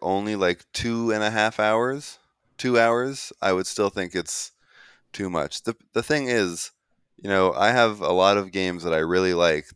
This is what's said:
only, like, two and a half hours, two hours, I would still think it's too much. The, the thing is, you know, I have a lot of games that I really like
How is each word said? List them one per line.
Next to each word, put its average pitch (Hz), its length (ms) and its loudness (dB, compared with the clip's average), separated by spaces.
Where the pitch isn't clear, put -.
only, 101 340 -2
like, 90 360 0
two 117 400 -2
and 107 100 0
a 107 80 0
half 110 280 0
hours, 117 600 -2
two 123 200 2
hours, 120 540 0
I 98 100 4
would 92 140 0
still 101 240 -2
think 92 240 -6
it's - 380 -6
too 98 180 -6
much. 78 320 -4
The, 113 120 -4
the 117 80 0
thing 143 260 -2
is, 98 440 -2
you 101 140 -8
know, 95 240 4
I 98 180 2
have 113 300 2
a 82 100 0
lot 95 240 4
of 95 160 -4
games 90 320 -4
that 85 80 0
I 80 60 2
really 90 340 2
like 85 440 0